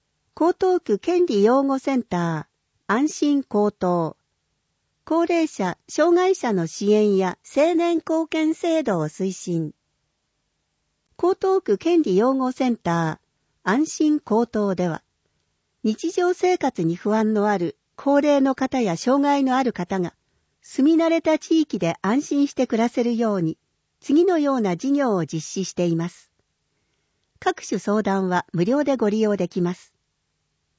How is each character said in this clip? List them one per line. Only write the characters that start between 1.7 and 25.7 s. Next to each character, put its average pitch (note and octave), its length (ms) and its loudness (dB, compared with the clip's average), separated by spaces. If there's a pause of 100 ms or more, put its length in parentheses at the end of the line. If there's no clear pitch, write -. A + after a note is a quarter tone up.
セ C4+ 200 -4
ン A#3 60 -2
タ E3+ 440 -4 (400)
ー、 G3 60 -2
安 C#4 160 0
心 C#4+ 340 0
高 G#3 280 0
等。 F3 460 -2 (880)
高 E4 200 0
齢 E4 220 0
者、 F3+ 300 -6 (100)
障 E4+ 280 2
害 F#4 180 2
者 B3 180 -4
の F3 140 0
支 G3 260 -2
援 G#3 240 4
や F#3 300 0
青 D#4+ 300 0
年 E4+ 220 0
貢 D#4+ 300 -2
献 D#4+ 280 -2
制 E4 260 -2
度 A3 160 -2
を D#3 100 -2
推 F#3+ 240 -6
進。 E3 440 -6 (1400)
江 F4+ 240 0
東 F#4+ 220 0
区 G3+ 160 0
権 E4+ 240 2
利 F#3+ 160 0
養 B3 160 2
護 B3+ 180 -2
セ B3+ 180 -2
ン A#3 80 -2
タ E3+ 420 -2
ー、 - 40 -20 (420)
安 B3 200 0
心 D4+ 340 0
高 A3+ 260 0
等 G3+ 300 -2
で F3+ 140 -2
は、 D#3+ 140 -8 (800)
日 A3+ 280 -2
常 F4+ 220 0
生 F4+ 240 0
活 B3+ 260 -4
に E3 140 0
不 G#3 180 -2
安 A3 180 0
の G#3 140 0
あ G#3 100 0
る E3+ 200 -4 (180)
高 C#4+ 240 2
齢 C#4+ 220 4
の C4+ 140 2
方 C4 260 -2
や F3+ 160 0
障 C#4 260 0
害 C#4+ 220 2
の B3+ 100 0
あ C4 80 0
る B3+ 80 0
方 - 300 -4
が、 F3 120 -6 (480)
住 D#4 360 2
み D#4+ 40 2
慣 E4 60 2
れ E4 140 2
た D#4 180 2
地 D#4+ 220 2
域 A#3 180 -4
で E3 220 -2
安 A#3 220 0
心 C#4+ 240 0
し - 60 -18
て B3 140 0
暮 A#3 100 -2
ら A3+ 120 0
せ A#3+ 160 -2
る A#3+ 100 0
よ A3 200 0
う F#3 60 -2
に、 D#3+ 160 -2 (440)
次 D#4+ 240 2
の F#4 120 2
よ C#4+ 180 0
う B3 60 -2
な F#3 140 0
事 B3+ 160 -4
業 C4+ 240 2
を E3 100 0
実 D#3+ 160 -6
施 - 220 -8
し - 100 -8